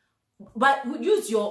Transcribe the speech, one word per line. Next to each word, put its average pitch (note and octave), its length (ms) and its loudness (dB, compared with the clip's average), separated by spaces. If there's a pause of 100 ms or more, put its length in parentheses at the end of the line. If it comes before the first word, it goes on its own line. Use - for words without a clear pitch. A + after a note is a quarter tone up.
(560)
but C4+ 280 2 (160)
use F#4+ 300 0
your G#3 200 0